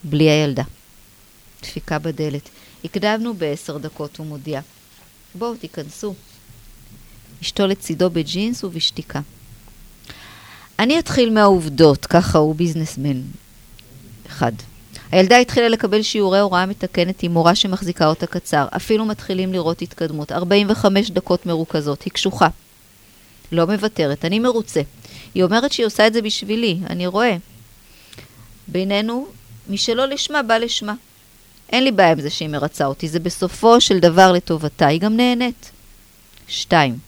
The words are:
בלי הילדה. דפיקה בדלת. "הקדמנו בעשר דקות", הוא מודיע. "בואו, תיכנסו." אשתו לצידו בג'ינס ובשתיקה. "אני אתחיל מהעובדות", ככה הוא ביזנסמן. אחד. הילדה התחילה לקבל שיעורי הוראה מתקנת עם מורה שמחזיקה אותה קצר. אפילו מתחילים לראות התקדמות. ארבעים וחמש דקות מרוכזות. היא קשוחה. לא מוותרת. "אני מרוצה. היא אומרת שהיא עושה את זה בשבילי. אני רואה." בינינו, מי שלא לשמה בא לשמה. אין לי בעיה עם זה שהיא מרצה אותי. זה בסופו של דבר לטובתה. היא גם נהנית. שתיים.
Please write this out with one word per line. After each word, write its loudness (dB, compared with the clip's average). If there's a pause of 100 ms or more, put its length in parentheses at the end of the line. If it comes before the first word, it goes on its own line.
בלי 4
הילדה. 0 (1000)
דפיקה -8
בדלת. -6 (360)
"הקדמנו -4
בעשר -6
דקות", -12
הוא -14
מודיע. -10 (720)
"בואו, -8
תיכנסו." -12 (1300)
אשתו -2
לצידו -2
בג'ינס -4
ובשתיקה. -6 (1600)
"אני 2
אתחיל 2
מהעובדות", 6
ככה 4
הוא 2
ביזנסמן. -4 (1040)
אחד. -4 (600)
הילדה 6
התחילה 2
לקבל 0
שיעורי 0
הוראה 2
מתקנת -6
עם -4
מורה 4
שמחזיקה -2
אותה 0
קצר. -2 (100)
אפילו -2
מתחילים -6
לראות -4
התקדמות. -8
ארבעים 2
וחמש 2
דקות -2
מרוכזות. -4
היא -8
קשוחה. 2 (1040)
לא 2
מוותרת. -2
"אני -2
מרוצה. -2 (540)
היא 2
אומרת 2
שהיא -2
עושה 2
את 2
זה 0
בשבילי. -4 (120)
אני -4
רואה." 0 (1300)
בינינו, -4 (420)
מי -6
שלא -2
לשמה -4
בא 0
לשמה. -6 (800)
אין 2
לי 2
בעיה 6
עם 0
זה -4
שהיא -8
מרצה -2
אותי. -6
זה -4
בסופו 4
של 2
דבר 8
לטובתה. 0
היא 2
גם 0
נהנית. -2 (800)
שתיים. 0